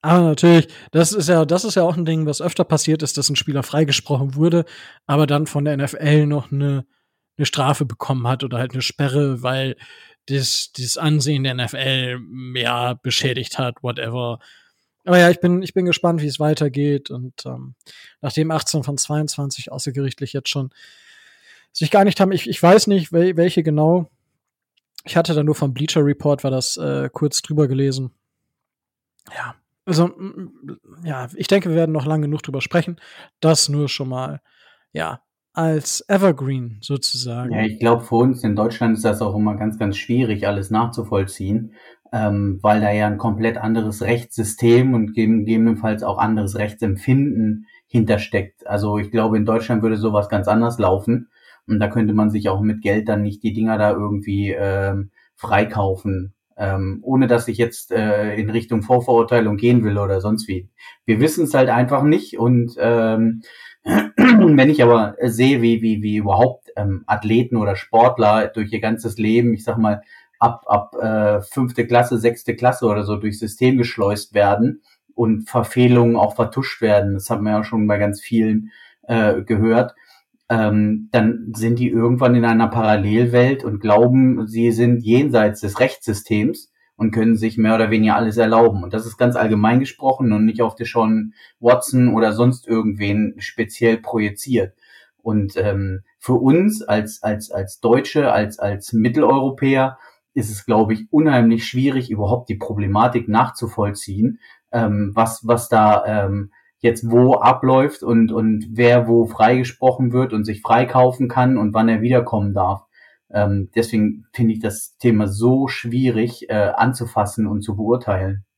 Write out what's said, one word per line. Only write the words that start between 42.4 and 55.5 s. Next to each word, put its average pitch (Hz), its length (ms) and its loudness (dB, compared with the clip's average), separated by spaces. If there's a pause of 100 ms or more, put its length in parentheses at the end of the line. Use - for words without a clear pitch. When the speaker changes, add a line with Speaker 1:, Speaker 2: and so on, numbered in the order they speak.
Speaker 2:
weil 107 180 4
da 107 100 0
ja 107 160 0
ein 104 120 -2
komplett 110 400 -2
anderes 110 440 -2
Rechtssystem 120 880 2
und 110 220 -2
gem-, 110 260 2
gegebenenfalls 110 640 0
auch - 160 -4
anderes 104 380 -2
Rechtsempfinden 107 1080 -2 (200)
hintersteckt. 104 800 -2
Also 104 320 -2
ich 107 120 -6
glaube, 110 260 0
in 104 100 0
Deutschland 113 360 0
würde 110 140 0
sowas 104 320 0
ganz 101 200 -2
anders 117 300 0
laufen. 104 520 0 (360)
Und 104 140 0
da 104 80 0
könnte 107 240 0
man 107 180 2
sich 104 180 -2
auch 98 120 -2
mit 107 200 -2
Geld 107 280 -2
dann 104 140 0
nicht 101 200 -6
die 110 100 -2
Dinger 110 240 -2
da 104 140 2
irgendwie, 101 640 -4
ähm, 98 580 -4 (240)
freikaufen, 98 1000 -4 (240)